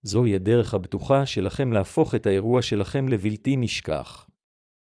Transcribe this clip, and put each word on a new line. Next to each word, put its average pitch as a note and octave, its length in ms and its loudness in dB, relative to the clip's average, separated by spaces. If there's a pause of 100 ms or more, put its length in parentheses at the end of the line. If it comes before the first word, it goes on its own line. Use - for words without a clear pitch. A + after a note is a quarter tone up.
זוהי G#2+ 340 2
הדרך A2 380 2
הבטוחה G#2 520 0
שלכם A2+ 460 -4
להפוך - 440 0
את G#2+ 100 -2
האירוע G#2+ 360 2
שלכם A#2 460 -2
לבלתי G#2+ 480 0
נשכח. - 760 -6 (560)